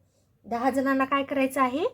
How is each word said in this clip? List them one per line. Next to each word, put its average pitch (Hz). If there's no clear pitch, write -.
दहा 233
जणांना 269
काय 277
करायचं 269
आहे? 262